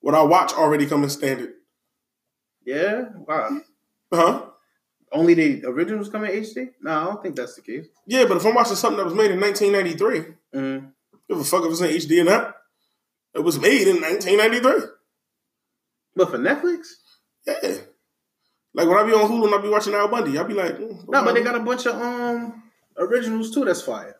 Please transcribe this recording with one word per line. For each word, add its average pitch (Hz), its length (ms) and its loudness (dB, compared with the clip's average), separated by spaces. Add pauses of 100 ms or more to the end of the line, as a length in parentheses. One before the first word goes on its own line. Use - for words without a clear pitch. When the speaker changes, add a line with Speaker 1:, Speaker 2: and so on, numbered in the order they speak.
Speaker 1:
What 143 140 0
I 156 80 6
watch 175 300 4
already 151 340 2
come 147 160 0
in 139 80 -2
standard. 131 440 -6 (1080)
Speaker 2:
Yeah? 202 420 -4 (100)
Wow. 151 440 -6 (520)
Speaker 1:
Huh? 175 320 2 (680)
Speaker 2:
Only 170 240 6
the 147 320 2
originals 175 440 -4
come 214 140 -6
in 202 60 -6
H 214 240 -6
D? 254 140 -10 (140)
No, 160 80 -8 (100)
I 160 40 -4
don't 208 180 -8
think 160 140 -10
that's 123 200 -10
the - 60 -20
case. 139 240 -12 (200)
Speaker 1:
Yeah, 240 200 2
but 175 100 2
if 170 100 -2
I'm 226 80 2
watching 226 220 2
something - 220 -2
that 196 80 -2
was 165 80 -6
made 214 160 2
in 185 100 -2
nineteen 202 320 2
ninety-three, 185 520 -2 (300)
Speaker 2:
Mm-hmm. 135 320 -6 (420)
Speaker 1:
give 175 120 -4
a 135 40 -6
fuck 175 200 0
if 165 80 -2
it's 165 80 -6
in 175 100 0
H 160 180 -4
D 170 120 4
or 170 40 4
not. 208 300 2 (800)
It 151 60 -6
was 156 180 0
made 214 300 4
in 175 120 4
nineteen 180 380 0
ninety-three. 226 440 2 (1300)
Speaker 2:
But 180 160 2
for 120 80 -6
Netflix? 285 480 -2 (600)
Speaker 1:
Yeah. - 320 -6 (960)
Like 165 120 2
when 180 120 6
I 214 60 4
be 226 80 2
on 214 180 4
Hulu 226 160 2
and 208 80 4
I 202 40 2
be 208 120 -2
watching 208 240 0
Al 208 140 2
Bundy, 165 300 -2
I 170 40 -2
be 202 120 -6
like, 175 240 -2
mm, 220 120 -10 (180)
Speaker 2:
No, 269 160 2
but 240 100 2
they 240 60 4
Speaker 1:
whatever. 226 40 -2
Speaker 2:
got 240 120 -2
a 220 80 -4
bunch 247 220 -4
of, 226 140 -2
um, 240 600 -6 (360)
originals 226 540 -2
too. 277 120 0
That's 180 180 0
fire. 104 380 -10